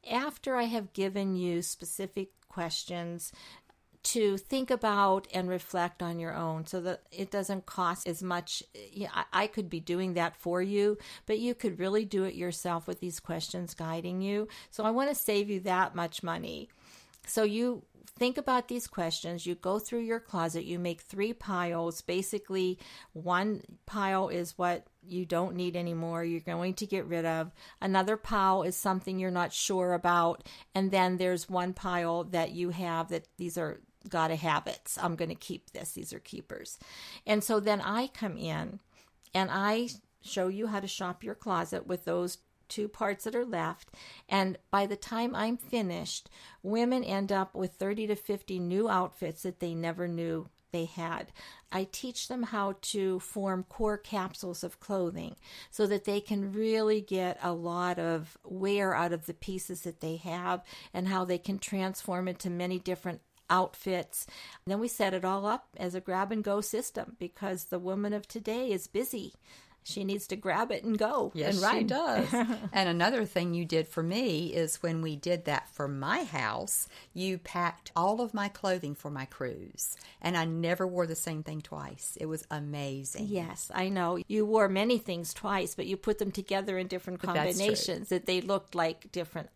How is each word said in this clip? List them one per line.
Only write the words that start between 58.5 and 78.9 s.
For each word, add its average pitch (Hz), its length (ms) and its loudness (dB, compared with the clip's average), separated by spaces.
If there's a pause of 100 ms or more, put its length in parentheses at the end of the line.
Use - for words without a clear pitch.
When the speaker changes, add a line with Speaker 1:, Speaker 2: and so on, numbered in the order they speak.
Speaker 1:
out 170 180 2
of 160 140 -4
the 165 80 -6
pieces 185 460 -6
that 170 200 -8
they 160 160 -2
have 180 460 -2 (300)
and 180 140 0
how 185 180 2
they 180 120 2
can 196 220 -2
transform 190 680 -2
into 180 220 -4
many 180 300 0
different 175 420 -4 (360)
outfits. - 680 0 (400)
And 185 60 -2
then 202 80 2
we 233 80 0
set 196 260 2
it 185 120 0
all 196 200 0
up 226 220 0 (100)
as 180 180 -2
a 185 60 -2
grab-and-go 202 600 0
system - 580 -4
because 185 460 -6
the 185 140 -4
woman 196 340 -2
of 202 140 -4
today 226 440 -2
is 185 160 0
busy. 220 460 -2 (520)
She 196 200 -4
needs 196 220 -2
to 226 100 -4
grab 208 340 2
it - 140 -4
and 220 120 2
go 233 380 2
Speaker 2:
Yes, 165 200 2
Speaker 1:
and 180 60 2
run. 214 180 4
Speaker 2:
she 226 40 4
does. 254 500 2
Speaker 1:
<laughs> 226 380 0
Speaker 2:
And 190 160 4
another 180 380 4
thing 175 280 0
you 170 120 0
did 160 240 2
for 165 120 -2
me 175 520 2
is 165 280 0
when 165 200 0
we 156 160 -2
did 170 260 0
that 143 260 0
for 143 200 -2
my 147 340 0
house, 131 640 -2 (260)
you 185 240 -2
packed 170 560 -2
all 202 280 4
of 226 120 -2
my 202 140 0
clothing 180 480 0